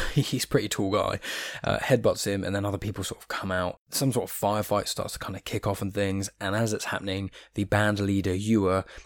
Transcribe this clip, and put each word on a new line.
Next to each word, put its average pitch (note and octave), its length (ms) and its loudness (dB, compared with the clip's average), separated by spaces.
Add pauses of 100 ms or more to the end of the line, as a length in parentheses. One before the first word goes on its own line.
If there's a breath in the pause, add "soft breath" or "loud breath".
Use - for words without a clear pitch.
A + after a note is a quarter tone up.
<laughs> - 100 -2
He's C3 320 0
a - 20 -4
pretty G#2+ 220 0
tall G2 220 0
guy. G2 280 2 (420 loud breath)
Uh, - 180 0
headbutts A2 460 2
him, G2+ 200 -2
and F#2+ 100 0
then G2+ 80 0
other G2+ 140 -2
people G2+ 260 -6
sort - 160 -8
of - 80 -16
come - 240 -4
out. F2+ 380 -2
Some C3+ 240 2
sort F#2+ 160 0
of - 40 -8
firefight G#2 540 0
starts - 240 -4
to - 80 -10
kind G2 160 -8
of F#2+ 80 -12
kick - 240 -4
off G2+ 140 0
and G2 120 -2
things, G2 360 0 (100)
and G2 160 -2
as A2 160 2
it's G#2+ 140 -2
happening, F#2+ 460 -4 (240 loud breath)
the G2+ 100 0
band G#2 340 4
leader, G2 340 2
Ewa, G2 520 4 (200 loud breath)